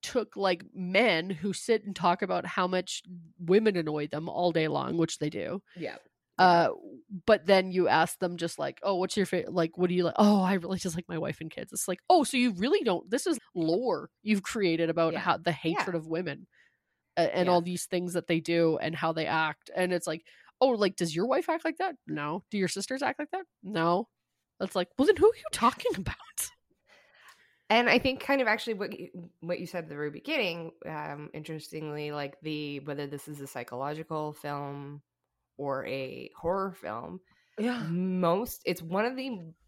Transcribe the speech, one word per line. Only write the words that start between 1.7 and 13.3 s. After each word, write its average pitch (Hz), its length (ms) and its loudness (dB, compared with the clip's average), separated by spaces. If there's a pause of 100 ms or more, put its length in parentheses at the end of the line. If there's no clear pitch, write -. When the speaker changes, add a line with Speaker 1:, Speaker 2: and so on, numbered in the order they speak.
Speaker 1:
and 190 100 -8
talk 175 260 2
about 180 240 -2
how 180 220 0
much 185 360 -2 (360)
women 196 380 4
annoy 151 300 -2
them 156 220 -6
all 175 220 2
day 160 160 2
long," 143 300 -2
which 160 220 2
they 151 100 -2
do. 147 320 -6 (140)
Speaker 2:
Yeah. 165 220 -10 (420)
Speaker 1:
Uh, 175 320 8
Speaker 2:
Yeah. - 560 -12
Speaker 1:
but 208 180 6
then 190 260 6
you 180 160 4
ask 160 320 4
them 175 180 -2
just 165 220 -6
like, 139 240 -4
"Oh, 196 120 0
what's 185 220 -2
your 196 100 4
fa-, 180 220 0
like, 165 280 0
what 180 120 2
do 180 60 0
you 180 80 4
like?" 170 140 0
"Oh, 208 240 8
I 185 140 2
really 180 240 -4
just 165 160 -4
like 175 140 -8
my 175 100 -4
wife 160 220 -4
and 160 100 -10
kids." - 220 -12
It's - 140 -6
like, 180 120 -4 (100)
"Oh, 349 140 8
so 262 140 0
you 247 160 4
really 269 300 2
don't, 196 260 0
this 247 180 -2
is 339 100 0 (160)